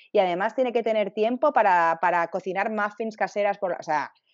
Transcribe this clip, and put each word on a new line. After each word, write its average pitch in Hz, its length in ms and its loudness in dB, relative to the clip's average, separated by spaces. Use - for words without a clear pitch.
y - 80 2
además 190 360 0
tiene 254 180 0
que 233 100 0
tener 214 280 0
tiempo 247 420 0
para, 175 480 4
para 170 280 2
cocinar 190 420 -4
muffins 214 460 -4
caseras 202 400 -2
por 185 140 -4
la, - 80 -6
o - 40 -12
sea, 147 280 -4